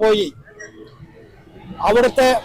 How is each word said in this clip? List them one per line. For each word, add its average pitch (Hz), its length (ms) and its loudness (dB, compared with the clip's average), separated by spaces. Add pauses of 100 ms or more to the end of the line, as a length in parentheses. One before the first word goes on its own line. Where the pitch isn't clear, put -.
പോയി 214 260 2 (1600)
അവിടുത്തെ 247 400 2 (160)